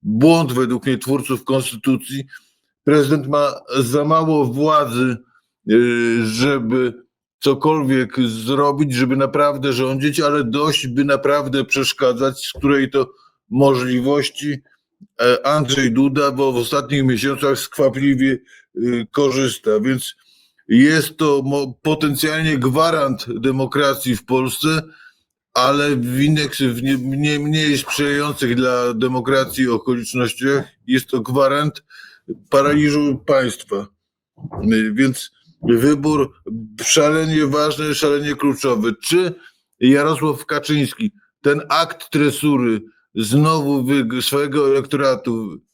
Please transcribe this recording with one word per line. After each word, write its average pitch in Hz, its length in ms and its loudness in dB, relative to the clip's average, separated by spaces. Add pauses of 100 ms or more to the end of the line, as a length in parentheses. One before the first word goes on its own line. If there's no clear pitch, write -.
Błąd 135 520 2
według 123 320 -2
mnie 127 120 0
twórców 131 460 -4
konstytucji. 131 800 -4 (600)
Prezydent 143 440 2
ma 143 260 0 (260)
za 135 260 0
mało 160 400 2
władzy, 127 720 0 (540)
y, 117 540 2
żeby 123 680 0 (460)
cokolwiek 139 760 0 (120)
zrobić, 139 680 -2
żeby 127 240 0
naprawdę 139 560 0
rządzić, 135 460 -2
ale 147 240 2
dość, 143 440 -2
by 131 180 0
naprawdę 139 600 0
przeszkadzać, 131 800 -2
z - 80 -10
której 139 360 0
to 135 240 -2 (360)
możliwości, 135 1040 0 (680)
e, 123 260 2
Andrzej 135 440 0
Duda, 139 400 2
bo 135 200 0
w 123 60 -2
ostatnich 135 460 -2
miesiącach 135 560 0
skwapliwie, 135 800 0 (360)
y, 120 360 -2
korzysta, 127 680 0
więc 127 360 -4 (520)
jest 151 500 4
to 143 280 2
mo-, 139 360 -4
potencjalnie 156 760 -2
gwarant 139 680 0 (160)
demokracji 135 760 0
w - 100 -10
Polsce, 131 560 -2 (720)
ale 143 420 2
w 123 260 -2
innych, 147 340 0
w 123 280 -2
nie-, 135 140 0
nie-, 139 420 -2
mniej 151 380 0
sprzyjających 143 800 -2
dla 123 380 0
demokracji 127 760 0
okolicznościach 123 1000 -2 (200)
jest 127 200 0
to 123 140 -2
gwarant 139 640 0 (640)
paraliżu 147 760 2
państwa. 117 600 -2 (840)
Y, 110 220 2
więc 131 380 -2 (300)
wybór 139 720 2 (480)
szalenie 156 680 2
ważny, 147 480 -2
szalenie 147 400 0
kluczowy. 120 580 0 (100)
Czy 180 300 0 (460)
Jarosław 143 640 2
Kaczyński 143 680 -2 (300)
ten 147 280 2
akt 165 400 -2
tresury 139 720 0 (340)
znowu 143 680 2
wyg-, 127 380 0
swojego 143 460 0
elektoratu 131 920 -2 (160)